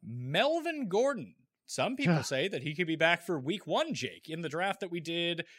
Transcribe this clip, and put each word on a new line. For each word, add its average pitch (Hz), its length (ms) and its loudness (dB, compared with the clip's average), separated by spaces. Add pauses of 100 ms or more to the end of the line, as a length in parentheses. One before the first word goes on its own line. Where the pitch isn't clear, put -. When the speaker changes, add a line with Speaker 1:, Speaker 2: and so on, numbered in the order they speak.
Speaker 1:
Melvin 233 840 0
Gordon. 202 480 0 (300)
Some 196 320 -2
people 220 180 6
Speaker 2:
Huh. 139 80 2
Speaker 1:
say 139 260 0
that 151 140 -4
he 156 120 -4
could 170 120 0
be 160 100 0
back 165 240 6
for 170 180 -2
week 160 260 -4
one, 302 280 0
Jake, 113 360 -6
in 165 120 -6
the 160 80 -4
draft 185 320 -2
that 190 100 -6
we 175 100 -4
did 170 440 -2 (140)